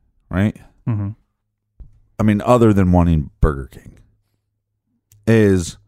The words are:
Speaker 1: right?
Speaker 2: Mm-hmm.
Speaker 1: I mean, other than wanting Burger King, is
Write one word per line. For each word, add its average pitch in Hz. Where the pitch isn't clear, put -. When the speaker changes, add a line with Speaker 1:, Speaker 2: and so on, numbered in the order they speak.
Speaker 1:
right? 98
Speaker 2:
Mm-hmm. 101
Speaker 1:
I 107
mean, 104
other 117
than 92
wanting 85
Burger 67
King, -
is 101